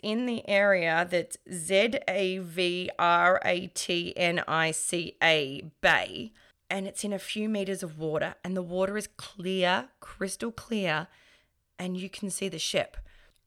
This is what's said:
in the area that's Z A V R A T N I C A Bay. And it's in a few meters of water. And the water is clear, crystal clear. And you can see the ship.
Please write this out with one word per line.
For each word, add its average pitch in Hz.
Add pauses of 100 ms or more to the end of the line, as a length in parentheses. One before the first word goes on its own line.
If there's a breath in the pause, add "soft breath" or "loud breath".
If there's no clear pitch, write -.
in 226
the 233
area 180
that's 175 (140)
Z 190 (120)
A 185
V 180
R 175
A 180
T 175
N 175
I 160
C -
A 151 (100)
Bay. 139 (380 soft breath)
And 190
it's -
in 208
a 196
few 214
meters 196
of 160
water. 151
And 185
the 185
water 185
is 208
clear, 185 (100)
crystal 202
clear. 180 (720 soft breath)
And 185
you 185
can 196
see 196
the 165
ship. - (500 soft breath)